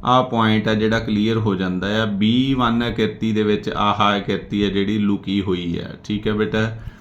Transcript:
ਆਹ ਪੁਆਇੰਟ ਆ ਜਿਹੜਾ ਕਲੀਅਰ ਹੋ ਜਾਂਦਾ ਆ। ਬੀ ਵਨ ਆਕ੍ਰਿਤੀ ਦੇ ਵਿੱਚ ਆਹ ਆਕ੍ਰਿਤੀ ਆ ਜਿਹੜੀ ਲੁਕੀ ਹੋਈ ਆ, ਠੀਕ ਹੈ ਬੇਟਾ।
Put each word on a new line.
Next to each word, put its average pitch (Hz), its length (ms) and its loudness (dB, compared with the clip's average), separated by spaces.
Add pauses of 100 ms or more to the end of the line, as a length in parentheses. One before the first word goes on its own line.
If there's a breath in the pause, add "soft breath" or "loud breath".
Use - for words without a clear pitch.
ਆਹ 127 200 4
ਪੁਆਇੰਟ 110 440 2
ਆ 110 60 2
ਜਿਹੜਾ 110 260 2
ਕਲੀਅਰ 110 380 0
ਹੋ 110 180 2
ਜਾਂਦਾ 95 480 -2
ਆ। - 20 0
ਬੀ 110 480 2
ਵਨ 120 300 0
ਆਕ੍ਰਿਤੀ 113 480 -2
ਦੇ 107 120 2
ਵਿੱਚ 104 260 0
ਆਹ 104 320 0
ਆਕ੍ਰਿਤੀ 101 640 0
ਆ 101 60 2
ਜਿਹੜੀ 98 280 0
ਲੁਕੀ 101 440 0
ਹੋਈ 90 360 -2
ਆ, - 120 -10 (140)
ਠੀਕ 104 240 -4
ਹੈ 107 60 0
ਬੇਟਾ। 110 440 -2 (240 loud breath)